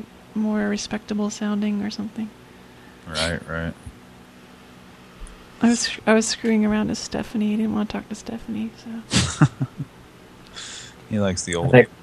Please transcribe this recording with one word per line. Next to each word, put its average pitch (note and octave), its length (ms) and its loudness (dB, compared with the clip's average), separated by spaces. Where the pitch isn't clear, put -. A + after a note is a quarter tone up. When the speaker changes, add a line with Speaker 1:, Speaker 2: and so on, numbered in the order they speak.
Speaker 1:
more G#3+ 320 0
respectable G#3 640 -2
sounding G#3 540 -2
or G#3 60 -4
something. A3 400 -6
Speaker 2:
Right, D#2+ 400 -2
right. E2 260 -4
Speaker 1:
I A#3 80 6
was, A#3 200 2
I G#3+ 80 6
was A3 140 4
screwing A3 380 2
around G#3+ 240 2
with - 80 -2
Stephanie. - 540 -4
He G#3 40 0
didn't A3 200 0
wanna G#3 100 0
talk G#3 240 -8
to G#3+ 60 -8
Stephanie, A3+ 560 -8
so. - 680 2
Speaker 2:
<laughs> - 60 -18
He A2 120 0
likes F#2+ 240 0
the F2 100 -2
old E2+ 120 0
Speaker 3:
I - 40 0
think, A#2+ 180 10